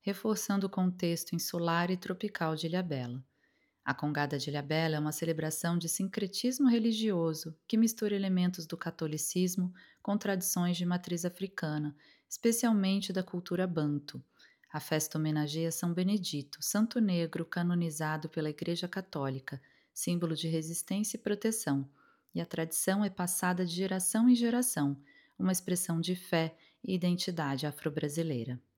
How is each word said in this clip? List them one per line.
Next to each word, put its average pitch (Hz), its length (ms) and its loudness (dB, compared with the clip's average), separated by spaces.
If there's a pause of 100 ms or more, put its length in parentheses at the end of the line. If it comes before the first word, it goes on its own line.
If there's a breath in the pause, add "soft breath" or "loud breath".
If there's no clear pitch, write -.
reforçando 196 680 -2
o - 20 -4
contexto 180 640 0
insular 170 560 0
e 185 60 0
tropical 180 580 -4
de 160 120 -4
Ilhabela. 139 560 -2 (640)
A 139 100 0
Congada 147 440 0
de 135 120 -4
Ilhabela 156 460 0
é - 20 0
uma 151 140 0
celebração 160 680 0
de 165 100 -4
sincretismo 208 800 0
religioso 214 880 2 (100)
que 220 100 0
mistura 220 380 4
elementos 180 520 2
do 170 100 -8
catolicismo 180 960 -2 (300 loud breath)
com 208 160 0
tradições 180 580 0
de 175 80 -2
matriz 175 400 -2
africana, 151 720 -4 (320 soft breath)
especialmente 202 840 2
da 185 100 0
cultura 180 440 -2
banto. 147 560 0 (480 soft breath)
A 151 80 -6
festa - 380 -2
homenageia 156 560 0
São 170 220 -2
Benedito, 185 680 -2
santo 226 380 0
negro 170 460 2
canonizado 160 840 0
pela 151 220 -2
Igreja 170 360 -4
Católica, 139 720 -4 (340 soft breath)
símbolo 170 420 0
de 165 120 -2
resistência 165 680 -2
e - 40 -8
proteção, 202 680 0 (460 soft breath)
e 165 80 -2
a 170 40 -4
tradição 185 560 0
é 208 60 2
passada 180 560 0
de 170 100 -4
geração 190 540 2
em 247 60 10
geração, 233 640 2 (400 loud breath)
uma 185 140 4
expressão 180 460 0
de 170 160 0
fé 165 400 0 (300 soft breath)
e 190 100 -2
identidade 165 720 0
afro-brasileira. 147 920 -2 (180)